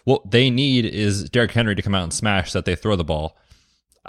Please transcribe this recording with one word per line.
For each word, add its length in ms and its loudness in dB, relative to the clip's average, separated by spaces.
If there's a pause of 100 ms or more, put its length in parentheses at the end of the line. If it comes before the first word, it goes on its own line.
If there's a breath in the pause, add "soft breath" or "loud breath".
What 260 0
they 180 6
need 380 2
is 420 -2
Derrick 240 0
Henry 220 0
to 80 -2
come 120 -2
out 100 0
and 100 -6
smash 380 -2
that 120 -2
they 100 0
throw 220 0
the 80 -2
ball. 320 -4 (720)